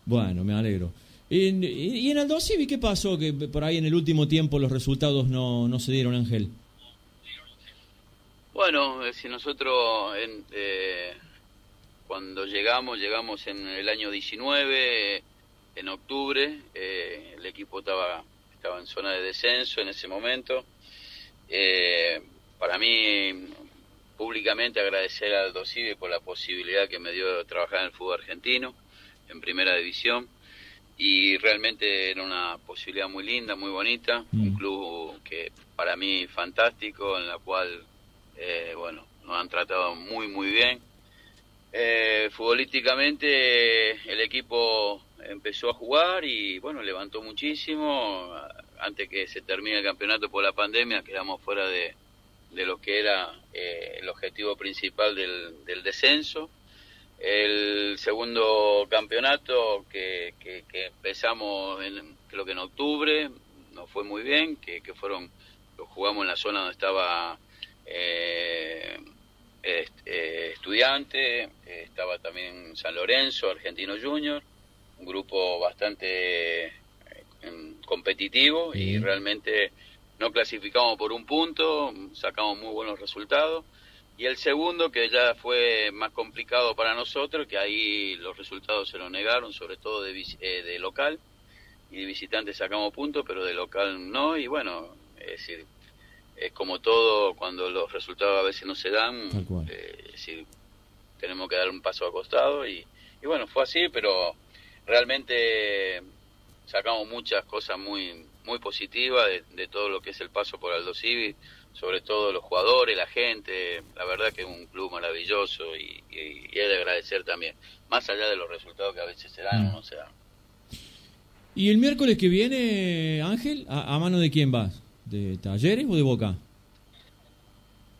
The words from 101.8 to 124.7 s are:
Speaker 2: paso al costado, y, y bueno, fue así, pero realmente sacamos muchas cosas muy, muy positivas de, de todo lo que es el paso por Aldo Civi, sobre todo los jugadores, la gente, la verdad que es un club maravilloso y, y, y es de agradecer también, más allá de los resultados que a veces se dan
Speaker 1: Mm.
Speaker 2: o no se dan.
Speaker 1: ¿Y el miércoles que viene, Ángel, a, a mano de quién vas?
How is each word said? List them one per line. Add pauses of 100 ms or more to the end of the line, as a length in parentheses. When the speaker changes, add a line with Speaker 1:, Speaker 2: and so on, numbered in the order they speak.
Speaker 2:
paso
al
costado,
y, (380)
y
bueno,
fue
así,
pero (520)
realmente (640)
sacamos
muchas
cosas
muy, (200)
muy
positivas
de, (140)
de
todo
lo
que
es
el
paso
por
Aldo
Civi, (400)
sobre
todo
los
jugadores,
la
gente, (140)
la
verdad
que
es
un
club
maravilloso
y,
y,
y
es
de
agradecer
también, (340)
más
allá
de
los
resultados
que
a
veces
se
dan
Speaker 1:
Mm.
Speaker 2:
o
no
se
dan. (1400)
Speaker 1:
¿Y
el
miércoles
que
viene,
Ángel,
a,
a
mano
de
quién
vas? (260)